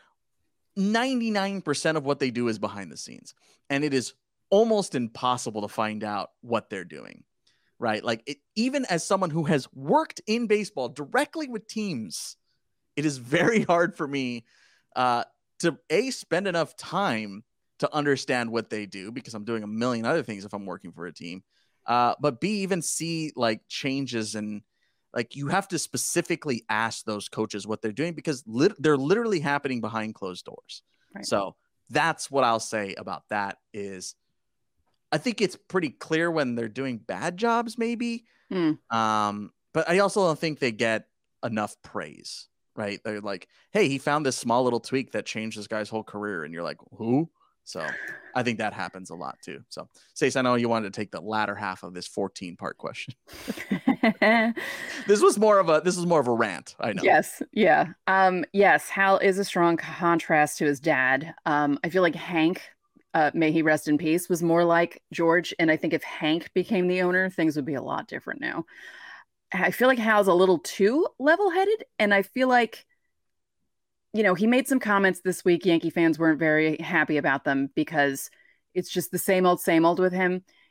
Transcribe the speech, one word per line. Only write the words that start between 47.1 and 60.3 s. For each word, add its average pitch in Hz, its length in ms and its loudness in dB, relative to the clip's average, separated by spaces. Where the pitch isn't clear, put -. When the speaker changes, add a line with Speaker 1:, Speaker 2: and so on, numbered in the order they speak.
Speaker 1:
So 80 220 -8
I 127 80 0
think 117 140 0
that 104 160 -4
happens 95 380 -10
a 90 40 -14
lot 78 300 -10
too. 69 240 -14
So, - 180 -14
Stace, 131 200 0
I 135 60 0
know 127 140 4
you 120 160 2
wanted 107 240 -2
to - 40 -10
take 104 140 -6
the 87 80 -8
latter 104 360 -2
half 95 260 -8
of 90 100 -14
this 90 140 -12
fourteen-part 98 720 -8
question. - 340 -10
<laughs> 196 240 0
Speaker 2:
<laughs> 226 520 4
Speaker 1:
This 202 140 6
was 311 180 6
more 208 200 6
of 180 100 4
a, 156 160 6
this 175 120 2
was 175 100 -2
more 170 140 6
of 123 80 2
a 123 40 4
rant, 104 480 0
I 113 120 -2
know. 98 100 -4
Speaker 2:
Yes, - 400 4
yeah. 151 360 4
Um, 190 460 4
yes, 190 360 6
Hal 196 300 4
is 190 200 4
a 202 60 0
strong 170 320 2
contrast 165 800 2